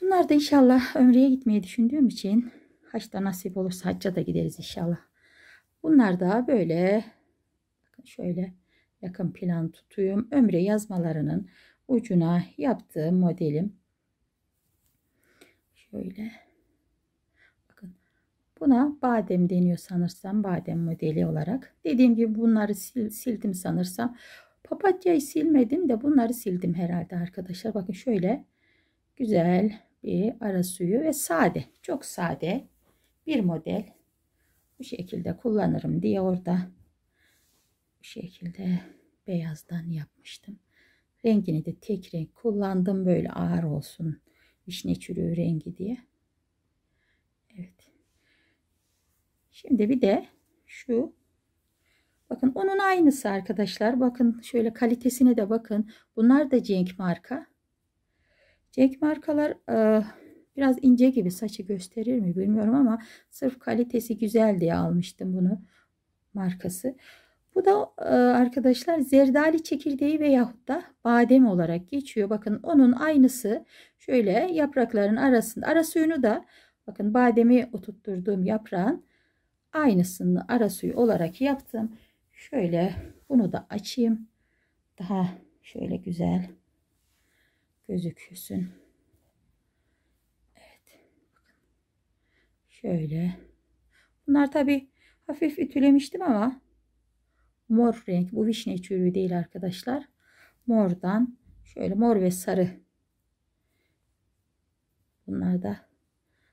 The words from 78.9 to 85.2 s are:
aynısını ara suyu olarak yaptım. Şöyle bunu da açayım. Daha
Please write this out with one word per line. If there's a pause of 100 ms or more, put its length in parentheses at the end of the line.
aynısını
ara
suyu
olarak
yaptım. (360)
Şöyle (340)
bunu
da
açayım. (680)
Daha (340)